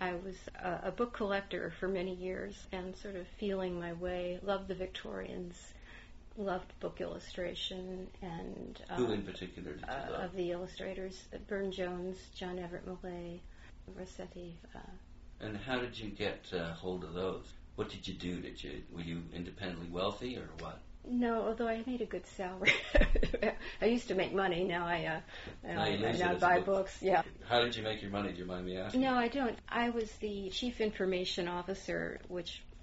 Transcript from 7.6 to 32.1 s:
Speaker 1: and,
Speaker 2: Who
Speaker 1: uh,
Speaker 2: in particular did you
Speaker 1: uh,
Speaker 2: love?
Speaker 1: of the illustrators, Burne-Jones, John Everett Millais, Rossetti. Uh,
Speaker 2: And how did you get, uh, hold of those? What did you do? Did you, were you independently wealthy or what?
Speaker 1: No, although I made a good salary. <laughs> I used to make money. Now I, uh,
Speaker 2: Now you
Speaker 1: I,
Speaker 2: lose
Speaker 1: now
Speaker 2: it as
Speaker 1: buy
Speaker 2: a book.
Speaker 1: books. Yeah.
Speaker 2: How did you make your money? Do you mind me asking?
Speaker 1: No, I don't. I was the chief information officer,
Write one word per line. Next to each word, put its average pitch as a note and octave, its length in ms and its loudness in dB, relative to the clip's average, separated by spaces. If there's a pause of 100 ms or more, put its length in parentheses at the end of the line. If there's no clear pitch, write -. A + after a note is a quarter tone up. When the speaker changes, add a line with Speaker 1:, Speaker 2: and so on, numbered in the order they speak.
Speaker 1:
and, - 600 -6 (160)
Speaker 2:
Who B2 100 4
Speaker 1:
uh, G#2+ 40 4
Speaker 2:
in G2+ 120 0
particular F2+ 500 -6
did - 80 -10
you - 120 -10
Speaker 1:
uh, - 180 -4
Speaker 2:
love? - 140 -2
Speaker 1:
of F3+ 100 -6
the F3 160 0
illustrators, F#3+ 720 -6 (240)
Burne-Jones, F#3 680 -2 (180)
John F3+ 240 -4
Everett F3 280 -6
Millais, F3 540 -6 (540)
Rossetti. F3+ 600 -10 (200)
Uh, - 40 -10 (640)
Speaker 2:
And G#2+ 160 -4
how B2 220 0
did A#2+ 180 -4
you G#2+ 120 -4
get, G2 440 -2
uh, E2+ 200 0
hold F#2 300 -2
of E2 100 -6
those? F#2 320 0 (300)
What G#2+ 140 0
did G2 180 -8
you F2+ 60 -2
do? F2 280 -2
Did - 220 -8
you, C#2 280 -6
were E2+ 100 -6
you E2+ 220 -2 (100)
independently F2 560 -4
wealthy G#2 480 0
or E2 120 -6 (100)
what? - 200 -8 (280)
Speaker 1:
No, A#3 400 4
although A3+ 200 2
I A3+ 200 2
made B3 140 0
a G#3+ 40 0
good F#3 220 -4
salary. F#3 460 2 (540)
<laughs> - 540 0
I F#3+ 40 8
used A#3 240 6
to F3+ 60 4
make E3+ 180 4
money. F#3 320 4
Now F3 200 2
I, E3+ 200 2
uh, D#3+ 140 2 (440)
Speaker 2:
Now E3+ 220 2
you - 200 4
Speaker 1:
I, - 60 4
Speaker 2:
lose F3 80 4
Speaker 1:
now F3+ 120 6
Speaker 2:
it F3+ 40 4
as F3+ 60 2
Speaker 1:
buy F3+ 140 10
Speaker 2:
a - 20 10
book. - 80 4
Speaker 1:
books. G3 360 2
Yeah. F3+ 220 8 (240)
Speaker 2:
How A#2+ 140 8
did A#2 140 4
you A2 80 -2
make G#2+ 180 0
your G2+ 100 -4
money? G2+ 220 2
Do F2 40 -10
you F2+ 80 -4
mind F2+ 200 -2
me F#2 120 0
asking? G#2+ 240 2
Speaker 1:
No, C4 140 6
I A#3+ 140 6
don't. A#3+ 280 2 (120)
I A#3+ 200 4
was A3+ 280 0
the G3+ 320 -2
chief A#3+ 320 0
information F#3 640 2
officer, F3 800 -2